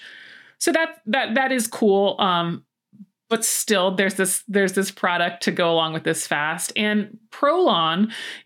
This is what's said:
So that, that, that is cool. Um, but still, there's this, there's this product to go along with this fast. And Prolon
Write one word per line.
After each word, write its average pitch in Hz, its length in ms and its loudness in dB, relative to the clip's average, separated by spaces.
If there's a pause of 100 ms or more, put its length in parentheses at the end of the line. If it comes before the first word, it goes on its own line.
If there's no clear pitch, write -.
(600)
So - 120 0
that, 320 360 0
that, 220 280 -2
that 262 160 2
is 240 160 0
cool. 196 520 2
Um, 170 440 0 (640)
but 226 140 -2
still, 190 520 0
there's 190 200 0
this, 190 320 -2
there's 196 260 2
this 190 180 -2
product 175 520 -2
to 196 80 0
go 170 200 0
along 160 220 0
with 160 100 -6
this 160 240 -2
fast. 160 500 -2
And 208 400 0 (140)
Prolon 220 800 2 (340)